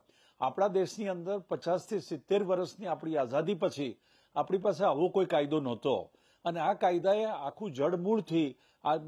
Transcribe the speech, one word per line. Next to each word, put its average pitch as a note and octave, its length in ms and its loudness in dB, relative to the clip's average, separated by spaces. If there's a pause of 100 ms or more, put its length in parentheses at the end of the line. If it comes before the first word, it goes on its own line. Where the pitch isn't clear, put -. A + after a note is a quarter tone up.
(400)
આપણા C3 280 0
દેશની F#3+ 400 -2
અંદર F#3 320 -4
પચાસથી F3 600 -4
સિત્તેર F#3+ 440 -2
વર્ષની F#3 420 -2
આપણી D#3+ 300 -4
આઝાદી C#3+ 380 0
પછી C#3+ 460 -4 (360)
આપણી D3 220 0
પાસે F#3 280 2
આવો E3 240 4
કોઈ F#3+ 160 2
કાયદો D3+ 340 2
નહોતો A#2+ 520 -2 (340)
અને E3+ 140 -4
આ E3+ 140 2
કાયદાએ F#3+ 500 2
આખું F3+ 480 -6
જડમૂળથી E3 840 0 (260)
આ D3+ 120 2 (120)